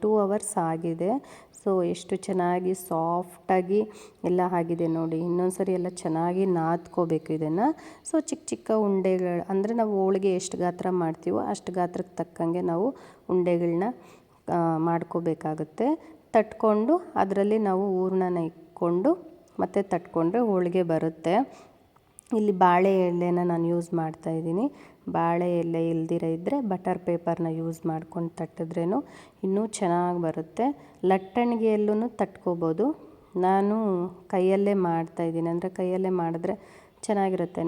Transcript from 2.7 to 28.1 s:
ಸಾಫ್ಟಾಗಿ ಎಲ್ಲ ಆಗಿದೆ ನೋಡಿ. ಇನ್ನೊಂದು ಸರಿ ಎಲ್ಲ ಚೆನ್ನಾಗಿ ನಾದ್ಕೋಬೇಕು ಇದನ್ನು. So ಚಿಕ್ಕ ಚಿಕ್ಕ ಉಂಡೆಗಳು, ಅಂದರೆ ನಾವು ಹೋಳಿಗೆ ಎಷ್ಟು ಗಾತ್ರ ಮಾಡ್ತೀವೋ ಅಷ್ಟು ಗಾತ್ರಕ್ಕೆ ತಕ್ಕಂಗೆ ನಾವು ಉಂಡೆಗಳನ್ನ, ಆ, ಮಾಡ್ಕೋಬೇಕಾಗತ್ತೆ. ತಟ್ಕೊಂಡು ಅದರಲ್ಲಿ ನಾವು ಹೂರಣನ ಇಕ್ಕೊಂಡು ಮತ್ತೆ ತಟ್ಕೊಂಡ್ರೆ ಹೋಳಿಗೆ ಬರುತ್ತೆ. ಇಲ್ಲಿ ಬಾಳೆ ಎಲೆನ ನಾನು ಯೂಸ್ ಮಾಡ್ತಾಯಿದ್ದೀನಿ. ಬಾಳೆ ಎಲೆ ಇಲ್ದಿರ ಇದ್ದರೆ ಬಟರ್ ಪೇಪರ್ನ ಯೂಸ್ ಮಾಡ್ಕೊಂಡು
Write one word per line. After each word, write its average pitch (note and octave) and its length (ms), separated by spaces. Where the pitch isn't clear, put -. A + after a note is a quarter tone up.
ಸಾಫ್ಟಾಗಿ F3+ 920
ಎಲ್ಲ F3+ 120
ಆಗಿದೆ E3 380
ನೋಡಿ. E3 220
ಇನ್ನೊಂದು F3+ 300
ಸರಿ F#3+ 200
ಎಲ್ಲ F3+ 120
ಚೆನ್ನಾಗಿ F3 420
ನಾದ್ಕೋಬೇಕು E3 800
ಇದನ್ನು. D#3+ 320
So - 60
ಚಿಕ್ಕ F4+ 220
ಚಿಕ್ಕ - 180
ಉಂಡೆಗಳು, F#3 680
ಅಂದರೆ G3+ 280
ನಾವು G#3+ 200
ಹೋಳಿಗೆ F#3+ 400
ಎಷ್ಟು F3+ 240
ಗಾತ್ರ F3+ 260
ಮಾಡ್ತೀವೋ E3 380
ಅಷ್ಟು - 240
ಗಾತ್ರಕ್ಕೆ F3+ 440
ತಕ್ಕಂಗೆ E3+ 500
ನಾವು F#3 160
ಉಂಡೆಗಳನ್ನ, F3 540
ಆ, F3 40
ಮಾಡ್ಕೋಬೇಕಾಗತ್ತೆ. E3 960
ತಟ್ಕೊಂಡು G#3+ 580
ಅದರಲ್ಲಿ G3 380
ನಾವು F#3+ 140
ಹೂರಣನ F#3 420
ಇಕ್ಕೊಂಡು F3+ 640
ಮತ್ತೆ F#3 180
ತಟ್ಕೊಂಡ್ರೆ E3+ 560
ಹೋಳಿಗೆ F3+ 340
ಬರುತ್ತೆ. E3 400
ಇಲ್ಲಿ G#3 240
ಬಾಳೆ F3+ 280
ಎಲೆನ F3 320
ನಾನು E3+ 220
ಯೂಸ್ E3+ 260
ಮಾಡ್ತಾಯಿದ್ದೀನಿ. E3 640
ಬಾಳೆ E3+ 320
ಎಲೆ E3 220
ಇಲ್ದಿರ E3 320
ಇದ್ದರೆ F3+ 200
ಬಟರ್ F3+ 360
ಪೇಪರ್ನ E3+ 420
ಯೂಸ್ E3 200
ಮಾಡ್ಕೊಂಡು E3 480